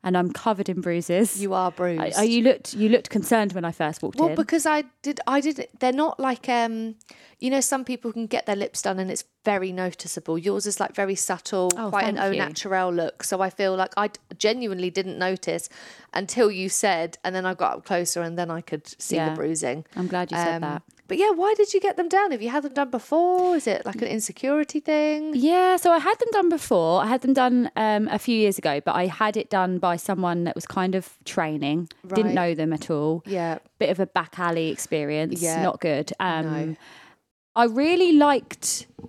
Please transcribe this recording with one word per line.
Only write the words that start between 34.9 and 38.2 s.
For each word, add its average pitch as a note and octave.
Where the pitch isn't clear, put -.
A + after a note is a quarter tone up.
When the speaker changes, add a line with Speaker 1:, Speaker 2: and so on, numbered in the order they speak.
Speaker 2:
Yeah. E3
Speaker 1:
Not -
good. D3+
Um, D#3+
Speaker 2:
No. D#3
Speaker 1:
I A#3
really D#4+
liked, -